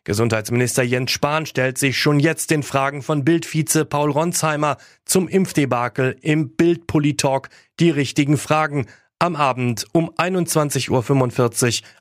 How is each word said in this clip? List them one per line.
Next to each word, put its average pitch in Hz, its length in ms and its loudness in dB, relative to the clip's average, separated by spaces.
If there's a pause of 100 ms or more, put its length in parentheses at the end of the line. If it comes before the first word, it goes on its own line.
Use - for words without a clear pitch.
Gesundheitsminister 117 800 0
Jens 123 260 -2
Spahn 147 380 -2
stellt 131 320 -4
sich 135 180 0
schon 147 220 2
jetzt 156 320 0
den 156 100 2
Fragen 139 400 -2
von 147 240 -2
Bild-Vize 160 600 0
Paul 147 260 0
Ronsheimer 151 680 0 (280)
zum 185 220 2
Impfdebakel 131 920 0
im 151 280 0
Bild-Polit-Talk 147 1000 0 (300)
Die 170 100 4
richtigen 143 480 0
Fragen 147 480 -2 (320)
am 170 180 0
Abend 123 560 0
um 165 260 0
einundzwanzig 160 760 0
Uhr 131 100 2
fünfundvierzig 123 800 0 (200)